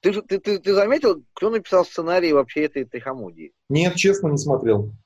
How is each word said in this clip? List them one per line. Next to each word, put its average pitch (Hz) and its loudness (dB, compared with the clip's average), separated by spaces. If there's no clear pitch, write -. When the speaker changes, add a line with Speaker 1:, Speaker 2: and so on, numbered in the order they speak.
Speaker 1:
ты 196 2
же, 208 -6
ты, 196 -4
ты, 202 -2
ты 202 0
заметил, 202 2
кто 202 -2
написал 185 0
сценарий 170 0
вообще 139 0
этой, 143 -6
этой 123 -12
хамудии? 104 -14
Speaker 2:
Нет, 175 0
честно, 196 2
не 147 0
смотрел. 110 0